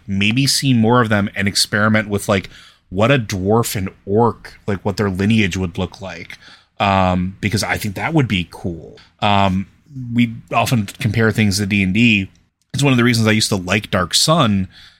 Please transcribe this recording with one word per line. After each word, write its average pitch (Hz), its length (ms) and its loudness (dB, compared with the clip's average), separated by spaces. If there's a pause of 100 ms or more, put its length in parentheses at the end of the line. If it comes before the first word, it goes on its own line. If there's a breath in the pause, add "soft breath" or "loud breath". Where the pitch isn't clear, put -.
Maybe 107 400 0
see 135 260 0
more 120 280 4
of 110 80 0
them 104 260 0
and 101 120 -2
experiment 107 600 0
with, 101 200 -2
like, 98 200 0 (400 loud breath)
what 107 220 2
a 143 80 2
dwarf 104 560 -2
and 95 140 -6 (160)
orc, 107 520 0 (100)
like, 98 180 -4
what 101 120 -4
their 101 120 0
lineage 98 480 0
would 92 200 -4
look 90 240 -6
like. 87 360 -14 (420 loud breath)
Um, 95 600 2
because 104 240 -2
I 90 140 -4
think 98 180 -8
that 113 180 -6
would 143 140 2
be 90 240 -2
cool. 78 480 -12 (220 loud breath)
Um, 98 460 2 (460)
we 120 200 2 (180)
often 117 360 0
compare 110 440 0
things 104 260 0
to 104 80 -2
D 101 180 0
and 92 100 0
D. 107 360 2 (440)
It's 127 100 -2
one 143 80 4
of 127 60 2
the 120 80 4
reasons 113 220 2
I 107 40 4
used 110 180 0
to 107 60 -2
like 95 360 -2
Dark 90 220 -2
Sun 107 540 2 (320 loud breath)